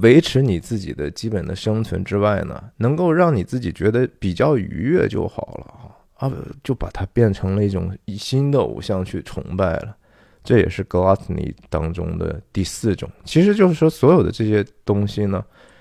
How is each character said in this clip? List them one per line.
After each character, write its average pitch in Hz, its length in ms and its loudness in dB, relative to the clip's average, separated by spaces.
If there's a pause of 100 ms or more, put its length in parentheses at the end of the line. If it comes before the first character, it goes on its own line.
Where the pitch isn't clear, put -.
维 117 180 8
持 135 220 4
你 110 180 2
自 110 200 -6
己 95 160 -8
的 73 160 -6
基 - 180 -8
本 95 180 -4
的 - 80 -6
生 107 300 -2
存 95 180 -4
之 98 140 -4
外 101 280 2
呢， - 180 -12 (160)
能 123 180 0
够 175 160 2
让 165 240 4
你 90 80 0
自 127 160 -6
己 101 100 -4
觉 95 200 0
得 120 180 2 (100)
比 95 140 -2
较 131 240 2
愉 98 80 -2
悦 143 420 0
就 - 220 -4
好 - 300 -10
了 - 160 -20 (400)
啊， - 120 -6
啊， 135 60 -2 (320)
就 127 100 -2
把 - 140 -6
它 - 240 -8
变 113 180 4
成 95 240 -2
了 104 80 0
一 104 60 2
种 92 260 -4 (220)
新 135 340 -2
的 139 80 2
偶 57 220 -2
像 92 240 -4
去 90 160 -8
崇 - 380 -10
拜 92 160 2
了。 - 200 -8 (480)
这 120 160 2
也 92 80 4
是 82 200 -4
gluttony - 640 0 (160)
当 80 240 -4
中 82 240 -6
的 82 240 -6 (100)
第 95 140 -4
四 101 320 -4
种。 65 100 -10 (200)
其 160 160 2
实 202 120 4
就 202 140 6
是 170 60 2
说， 160 160 4
所 156 240 6
有 151 80 6
的 85 80 0
这 113 160 -2
些 104 180 2 (220)
东 104 200 2
西 104 200 -2
呢， 95 180 -4 (360)